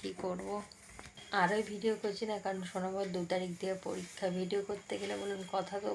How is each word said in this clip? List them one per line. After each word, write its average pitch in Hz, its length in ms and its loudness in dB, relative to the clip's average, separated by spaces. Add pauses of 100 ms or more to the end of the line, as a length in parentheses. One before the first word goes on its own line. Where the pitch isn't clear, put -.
কি 190 100 -4 (120)
করব। 185 240 -2 (840)
আর 185 200 8
ওই 214 120 4
ভিডিও 208 320 2
করছি 208 280 0
না, 214 140 0
কারণ 190 240 0
সোনামার 190 480 0
দু 180 140 2
তারিখ 185 340 2
দিয়ে 190 160 0 (100)
পরীক্ষা। 185 400 -4 (140)
ভিডিও 185 240 2
করতে 202 340 -4
গেলে 202 200 -2
বলুন, 196 240 -2 (100)
কথা 196 280 0
তো 214 160 -2